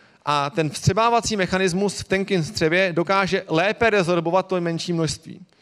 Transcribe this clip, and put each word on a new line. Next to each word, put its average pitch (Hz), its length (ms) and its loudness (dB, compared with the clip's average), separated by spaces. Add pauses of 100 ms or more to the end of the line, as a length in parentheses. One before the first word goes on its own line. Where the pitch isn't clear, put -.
(260)
a 143 240 0
ten 156 200 -2
vstřebávací 220 680 0
mechanismus 185 600 0
v - 40 -12
tenkým 190 400 0
střevě 175 500 0
dokáže 185 540 0
lépe 208 420 2
rezorbovat 180 580 2
to 185 140 -2
menší 170 320 -4
množství. - 520 -4 (160)